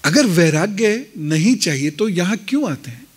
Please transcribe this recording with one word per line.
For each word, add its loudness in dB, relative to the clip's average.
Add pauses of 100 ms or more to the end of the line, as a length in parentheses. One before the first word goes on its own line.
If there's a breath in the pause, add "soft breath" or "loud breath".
अगर 4
वैराग्य 0
नहीं 2
चाहिए -2
तो -2
यहां -2
क्यों -4
आते -10
हैं? -18 (100)